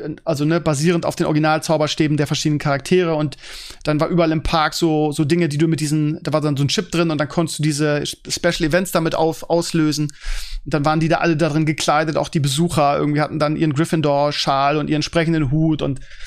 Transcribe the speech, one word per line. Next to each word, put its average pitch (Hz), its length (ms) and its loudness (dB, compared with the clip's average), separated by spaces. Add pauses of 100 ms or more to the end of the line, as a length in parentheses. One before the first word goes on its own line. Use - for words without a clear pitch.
(260)
also, 147 180 -2
ne, 160 160 2
basierend 160 460 0
auf - 100 -2
den 160 120 0
Original-Zauberstäben 156 880 2
der 147 80 2
verschiedenen 151 320 0
Charaktere 160 560 2
und 151 240 -2 (460)
dann 151 160 0
war 160 80 2
überall 170 240 4
im 160 100 0
Park 156 320 0
so, 151 380 2
so 151 120 0
Dinge, 165 260 2
die 143 100 -4
du 160 80 4
mit 156 140 0
diesen, 151 420 0
da 156 100 -4
war 156 80 2
dann 147 160 0
so 139 60 2
ein 143 40 2
Chip 180 220 -2
drin 165 220 0
und 151 80 -2
dann 143 100 -2
konntest - 300 -2
du 151 40 0
diese 147 440 0
Special - 600 -2
Events 175 240 0
damit 160 220 0
auf, 160 340 -2
auslösen 156 640 0 (540)
und 135 80 -6
dann 151 100 0
waren 156 160 2
die 160 100 2
da 170 80 2
alle 165 200 2
darin 156 300 0
gekleidet, 156 500 0
auch - 120 -2
die 165 100 0
Besucher 143 580 2
irgendwie 147 240 0
hatten 151 160 -4
dann 151 180 0
ihren 156 180 0
Gryffindor-Schal 143 1040 0
und 143 120 -4
ihren 151 140 0
sprechenden 156 480 0
Hut 156 320 0
und, 139 160 -4 (280)